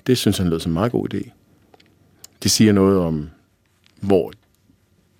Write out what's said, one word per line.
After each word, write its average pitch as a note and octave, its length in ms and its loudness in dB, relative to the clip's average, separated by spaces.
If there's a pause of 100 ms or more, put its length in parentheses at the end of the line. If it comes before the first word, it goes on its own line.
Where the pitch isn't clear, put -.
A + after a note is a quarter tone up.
det B2+ 120 2
synes G2+ 200 -2
han F#2 100 0
lød E2 120 -2
som F2 100 -6
en E2 40 -2
meget G#2 180 -2
god G1+ 220 -4
idé." - 160 -10 (1120)
Det G2 80 0
siger G#2+ 220 4
noget G2 260 4
om, D#2+ 320 -4 (680)
hvor F#2+ 320 0 (880)